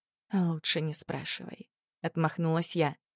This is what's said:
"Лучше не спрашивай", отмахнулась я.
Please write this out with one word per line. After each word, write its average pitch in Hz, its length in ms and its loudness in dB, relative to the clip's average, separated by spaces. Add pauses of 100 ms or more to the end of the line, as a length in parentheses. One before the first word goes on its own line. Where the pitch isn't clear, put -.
(320)
"Лучше 170 480 2
не 156 140 -2
спрашивай", - 720 -6 (340)
отмахнулась 165 720 0
я. 147 200 2 (200)